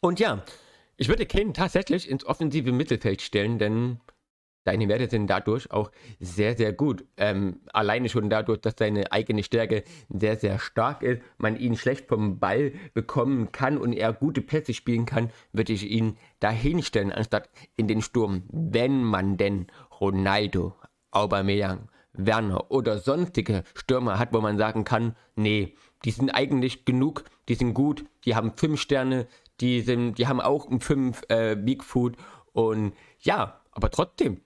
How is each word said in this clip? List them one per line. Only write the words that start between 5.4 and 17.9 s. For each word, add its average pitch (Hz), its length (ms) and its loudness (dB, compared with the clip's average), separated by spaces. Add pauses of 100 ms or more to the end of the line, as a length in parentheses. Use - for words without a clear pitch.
auch 104 220 -2 (260)
sehr, 104 380 -2
sehr 110 160 2
gut. 120 320 0 (120)
Ähm, 98 440 0 (120)
alleine 110 360 2
schon 107 200 0
dadurch, 107 320 0
dass 110 160 -2
seine 104 360 0
eigene 104 320 0
Stärke 113 400 0 (240)
sehr, 107 260 0
sehr 107 240 0
stark 123 460 -2
ist, 123 180 0 (160)
man 110 180 0
ihn 117 200 0
schlecht - 320 -2
vom 107 320 0
Ball 117 320 0 (200)
bekommen 120 600 0
kann 139 260 0
und 120 140 -2
er 110 200 0
gute 135 300 -2
Pässe 151 320 -4
spielen 117 320 -2
kann, 117 240 -2 (220)
würde 113 200 0
ich 104 160 -4
ihn 110 280 0 (240)
dahin 120 420 0
stellen, 101 300 0
anstatt - 360 -2 (280)
in 110 100 0
den 107 160 0